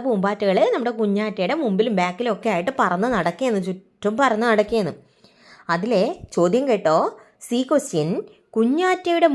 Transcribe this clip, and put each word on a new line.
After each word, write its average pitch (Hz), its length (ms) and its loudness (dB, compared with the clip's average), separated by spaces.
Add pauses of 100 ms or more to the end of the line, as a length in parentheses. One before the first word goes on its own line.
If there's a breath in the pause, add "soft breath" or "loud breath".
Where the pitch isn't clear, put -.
പൂമ്പാറ്റകൾ 202 500 0 (160)
നമ്മുടെ 240 260 -2
കുഞ്ഞാറ്റയുടെ 208 600 -2
മുമ്പിലും 220 380 0
ബാക്കിലും 180 360 -2
ഒക്കെ 196 180 -4
ആയിട്ട് 185 180 -2 (100)
പറന്ന് 190 340 0
നടക്കുകയാണ്, 196 520 0
ചുറ്റും 190 520 -6
പറന്ന് 233 320 2
നടക്കുകയാണ്. 208 400 0 (800 soft breath)
അതിലെ 190 300 0 (320)
ചോദ്യം 185 340 2
കേട്ടോ, 175 260 2 (520 loud breath)
സി 240 120 0 (100)
ക്വസ്റ്റ്യൻ, 190 400 0 (480 loud breath)
കുഞ്ഞാറ്റയുടെ 339 760 2